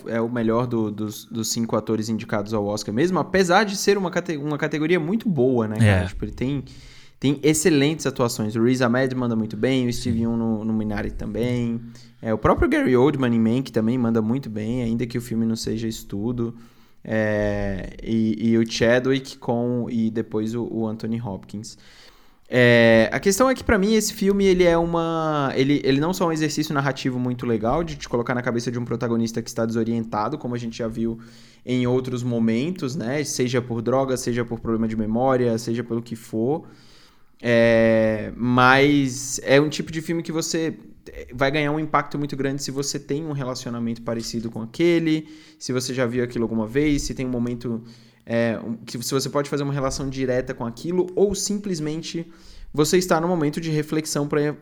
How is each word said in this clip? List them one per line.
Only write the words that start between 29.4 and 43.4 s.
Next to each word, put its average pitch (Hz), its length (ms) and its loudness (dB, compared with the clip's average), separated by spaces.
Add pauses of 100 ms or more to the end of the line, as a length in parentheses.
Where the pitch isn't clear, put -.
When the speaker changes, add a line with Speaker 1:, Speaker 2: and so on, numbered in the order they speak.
Speaker 1:
que 110 80 -8
está 117 160 -2
desorientado, 113 720 -2
como 123 180 -6
a 120 40 -6
gente 117 180 -8
já 120 100 -4
viu 113 320 -4 (460)
em 123 220 0
outros 127 360 0
momentos, 123 720 0
né? 143 300 -2
Seja 123 380 0
por 120 180 -6
droga, 131 380 2
seja 120 260 -2
por 113 160 -6
problema 113 260 0
de 110 80 -4
memória, 117 600 2
seja 117 260 -2
pelo 117 200 -4
que 117 120 -12
for. 117 520 -2 (760)
É, 113 920 4
mas 127 1080 4
é 135 160 6
um 151 80 4
tipo 151 240 -6
de 160 80 -6
filme 165 220 -4
que 165 100 -6
você 160 460 -4 (560)
vai 135 160 0
ganhar 147 220 0
um 151 80 -2
impacto 147 380 -2
muito 143 180 -4
grande 139 260 -4
se - 80 -6
você 139 280 -4
tem 143 280 -6
um 151 60 -6
relacionamento 120 720 -6